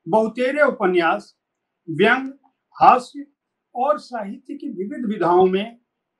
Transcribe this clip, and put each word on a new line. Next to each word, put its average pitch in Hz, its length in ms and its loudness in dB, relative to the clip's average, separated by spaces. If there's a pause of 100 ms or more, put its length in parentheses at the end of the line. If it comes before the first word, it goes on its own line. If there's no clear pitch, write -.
बहुतेरे 220 540 0
उपन्यास, 185 760 0 (520)
व्यंग, 233 440 0 (380)
हास्य 247 540 4 (500)
और 285 240 -2
साहित्य 240 560 -14
की 285 140 -12
विविध 202 360 -10
विधाओं 185 400 2
में 196 320 -2 (420)